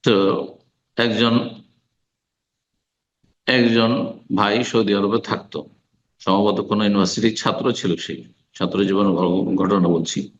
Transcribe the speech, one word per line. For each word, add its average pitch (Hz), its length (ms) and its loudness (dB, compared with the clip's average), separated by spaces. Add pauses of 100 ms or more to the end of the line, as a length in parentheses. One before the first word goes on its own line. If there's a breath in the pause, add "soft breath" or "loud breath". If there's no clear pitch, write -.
তো 98 460 2 (480)
একজন, 117 520 0 (2000)
একজন 117 680 2 (240)
ভাই 107 280 2
সৌদি 107 300 0
আরবে 101 240 0
থাকতো, - 460 -8 (540)
সম্ভবত 101 420 0
কোনো 104 240 -2
ইউনিভার্সিটির 104 520 0
ছাত্র 120 360 -2
ছিল 90 240 -2
সেই, - 280 -12 (300)
ছাত্র 95 300 -2
জীবনের 98 280 2
ঘ-, 90 440 0
ঘটনা 90 320 2
বলছি। 82 520 -2